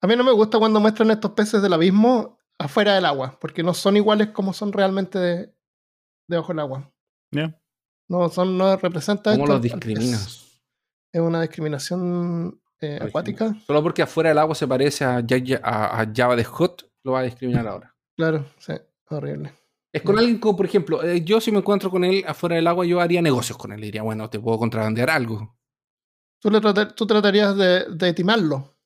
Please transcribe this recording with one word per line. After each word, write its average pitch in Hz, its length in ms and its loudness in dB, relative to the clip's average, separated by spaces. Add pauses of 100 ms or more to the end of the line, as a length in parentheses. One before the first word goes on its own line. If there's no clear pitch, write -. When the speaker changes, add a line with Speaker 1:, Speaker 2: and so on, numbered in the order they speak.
Speaker 1:
A 185 40 0
mí 220 100 4
no 247 80 2
me 262 80 6
gusta 214 260 4
cuando 214 220 4
muestran 220 300 4
estos 214 220 0
peces 208 300 0
del 196 100 2
abismo 202 640 4 (200)
afuera 202 360 2
del 185 100 2
agua, 135 360 -2
porque 165 220 -8
no 170 120 0
son 196 220 2
iguales 208 320 4
como 196 240 -4
son 208 200 -6
realmente 196 460 0
de-, 175 360 -4 (720)
debajo 170 240 -4
del 156 80 -4
agua. 135 320 -8 (400)
Speaker 2:
Ya. 156 280 -4 (480)
Speaker 1:
No 175 200 0
son, 185 300 -2
no 190 180 2
representa 190 560 -2
Speaker 3:
¿Cómo 147 120 2
Speaker 1:
esto 143 120 0
Speaker 3:
los 120 100 -2
Speaker 1:
al, 117 60 -2
al - 80 -8
pez. 113 80 -10
Speaker 3:
discriminas? 110 720 -6 (520)
Speaker 1:
Es 170 80 -2
una 165 200 0
discriminación, 175 1200 -6 (200)
eh, 147 200 -8
Speaker 3:
Por 151 80 -6
Speaker 1:
acuática. 165 380 -4
Speaker 3:
ejemplo, 214 200 -6
solo 147 160 2
porque 170 200 0
afuera 160 260 0
del 151 100 4
agua 156 160 2
se 147 140 -4
parece 139 360 0
a 123 160 0
Ya-, 123 180 2
Ya-, 127 240 -2
a, 113 400 -2
a 110 120 0
Jabba 123 220 4
the 117 100 0
Hutt, - 360 -4 (200)
lo 131 100 -4
va 131 80 0
a - 40 -2
discriminar 123 420 -4
ahora. - 300 -12 (200)
Speaker 1:
Claro, 160 280 -2 (140)
sí, - 160 -10 (340)
horrible. 147 440 -10 (400)
Speaker 3:
Es 160 100 -6
con 196 140 2
Speaker 1:
Ya. 220 40 4
Speaker 3:
alguien 233 180 4
como, 214 180 0
por 185 100 0
ejemplo, 165 360 0
eh, 170 220 0
yo 214 160 2
si 226 120 -2
me 208 60 4
encuentro 190 320 0
con 180 140 0
él 190 220 0
afuera 170 300 -4
del 165 100 2
agua, 175 180 0
yo 175 160 2
haría 175 220 2
negocios 123 340 0
con 101 160 -14
él. 104 80 -14
Le 107 60 -10
diría, 107 160 -8
"Bueno, 110 260 -6
te 110 100 -8
puedo 113 200 -2
contrabandear 110 520 0
algo." 113 460 -4 (840)
Speaker 1:
Tú 214 120 0
le 214 100 4
trata-, 208 340 0
tú 226 120 -4
tratarías 202 500 2
de, 185 380 2
de 175 180 0
timarlo. 170 720 -2